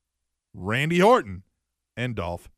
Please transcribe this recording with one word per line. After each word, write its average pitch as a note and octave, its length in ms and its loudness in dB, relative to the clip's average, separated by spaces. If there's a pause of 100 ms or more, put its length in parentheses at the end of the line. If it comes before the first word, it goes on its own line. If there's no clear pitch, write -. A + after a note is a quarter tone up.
(540)
Randy C#3 480 -2
Orton, C#3+ 400 2 (540)
and B2 180 -6
Dolph F2 440 -8